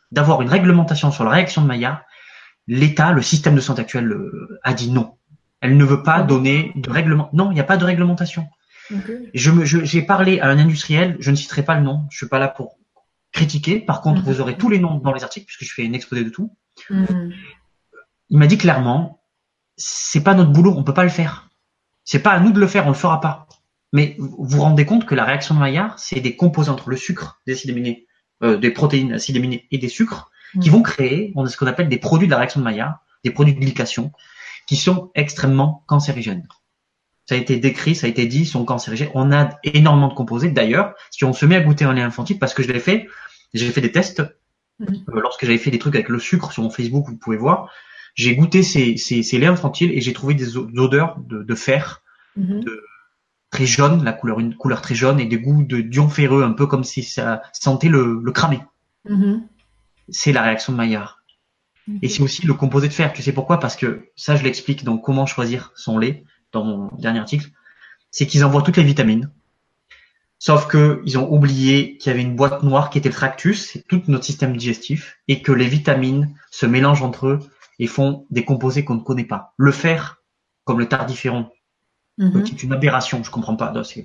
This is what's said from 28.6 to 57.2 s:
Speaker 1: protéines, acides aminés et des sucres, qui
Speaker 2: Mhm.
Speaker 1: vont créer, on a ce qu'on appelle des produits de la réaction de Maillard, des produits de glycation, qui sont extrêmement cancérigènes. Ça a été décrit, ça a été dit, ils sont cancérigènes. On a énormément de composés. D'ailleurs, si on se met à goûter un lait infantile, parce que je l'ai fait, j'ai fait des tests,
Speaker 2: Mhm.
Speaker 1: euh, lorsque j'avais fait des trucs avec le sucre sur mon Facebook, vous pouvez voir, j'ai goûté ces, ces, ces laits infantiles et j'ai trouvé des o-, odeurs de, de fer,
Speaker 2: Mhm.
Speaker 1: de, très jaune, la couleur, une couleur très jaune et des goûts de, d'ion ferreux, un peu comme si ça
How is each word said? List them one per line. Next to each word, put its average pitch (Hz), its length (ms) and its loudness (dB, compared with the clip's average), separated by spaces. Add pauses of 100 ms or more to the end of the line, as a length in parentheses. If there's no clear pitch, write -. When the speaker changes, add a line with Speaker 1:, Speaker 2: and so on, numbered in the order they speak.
Speaker 1:
protéines, 135 420 0
acides 120 240 -4
aminés 123 360 -4
et 135 60 -4
des 123 100 -6
sucres, - 420 -4 (300)
qui 170 100 4
Speaker 2:
Mhm. 170 60 10
Speaker 1:
vont 233 60 8
créer, 165 520 -2
on 135 100 -2
a 127 40 -2
ce - 80 -8
qu'on 135 100 -2
appelle 151 220 0
des 127 100 0
produits 160 300 2
de - 20 2
la 131 80 4
réaction 120 220 -2
de 127 40 -2
Maillard, 117 360 -4 (240)
des 123 80 -2
produits 143 220 4
de 131 60 -4
glycation, 127 520 -4 (540)
qui 143 100 0
sont 185 380 0
extrêmement 143 720 0
cancérigènes. 120 580 -2 (800)
Ça - 80 -2
a 127 40 0
été 127 200 -2
décrit, 135 380 0
ça - 100 -6
a 117 40 0
été 117 160 -2
dit, 131 160 0
ils 170 40 0
sont 123 180 -4
cancérigènes. 120 500 -6
On 135 180 2
a 143 320 2
énormément 147 440 6
de 131 60 -6
composés. 120 360 -2
D'ailleurs, 127 440 0 (160)
si - 140 -2
on 131 80 0
se 127 120 -2
met 170 120 6
à 180 40 4
goûter 151 240 2
un 135 80 2
lait 127 100 0
infantile, 123 360 -4
parce - 160 -2
que 135 80 -2
je 120 100 -2
l'ai 123 80 -2
fait, 208 280 -2 (460)
j'ai 120 160 -2
fait 135 100 -2
des 120 120 0
tests, 180 300 0 (560)
Speaker 2:
Mhm. 196 300 -6
Speaker 1:
euh, 110 120 -4
lorsque 123 240 -4
j'avais 117 140 2
fait 139 140 -2
des 120 80 -2
trucs 143 160 -2
avec 110 120 -2
le 120 120 -4
sucre - 320 -2
sur 113 100 -6
mon 113 80 -4
Facebook, 131 380 -4
vous 117 80 -14
pouvez 113 200 -6
voir, 160 340 0 (440)
j'ai 123 220 0
goûté 175 260 4
ces, 120 340 0
ces, 117 280 -2
ces 127 140 -2
laits 151 120 2
infantiles 175 420 -2
et 143 80 -2
j'ai 123 120 -4
trouvé 139 220 -2
des 123 220 -4
o-, 120 200 -8
odeurs 135 420 2
de, 117 240 -12
de 113 140 -6
fer, - 460 -4 (340)
Speaker 2:
Mhm. 202 240 -4
Speaker 1:
de, - 240 -10 (640)
très 131 160 -2
jaune, 143 380 4
la 113 80 -2
couleur, 113 260 -4
une 117 160 -4
couleur 123 260 -4
très - 140 -6
jaune 131 240 2
et 123 80 -2
des 113 120 -2
goûts 143 260 2
de, 123 160 -2
d'ion 127 280 0
ferreux, 139 360 2
un 113 80 0
peu 139 140 0
comme 131 180 -2
si - 180 -8
ça 117 400 -6 (100)